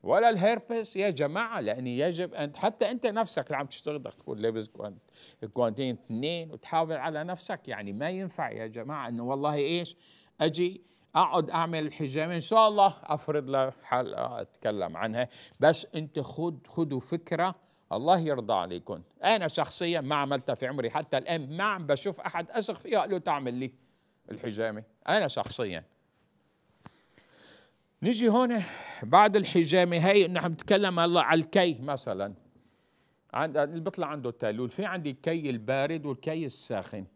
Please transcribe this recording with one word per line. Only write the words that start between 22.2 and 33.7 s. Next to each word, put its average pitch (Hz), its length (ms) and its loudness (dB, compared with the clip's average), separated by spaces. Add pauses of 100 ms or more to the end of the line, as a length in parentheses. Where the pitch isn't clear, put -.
أحد 170 300 -6
أثق 220 240 -4
فيه 202 240 -2
قال 170 120 0
له 185 80 0
تعمل 143 360 -2
لي 127 180 -6 (580)
الحجامة. 107 540 -4 (240)
أنا 180 200 4
شخصيًا. 101 560 -4 (2250)
نيجي 226 260 2
هون 233 340 4 (400)
بعد 190 340 8
الحجامة 175 600 4
هي 190 280 8
إنه 175 160 0
عم 170 120 0
نتكلم 190 480 2
هلا 170 220 6
على 160 180 6
الكي 165 400 2
مثلًا، 104 540 -4 (960)
عند 143 240 -2
اللي 151 240 0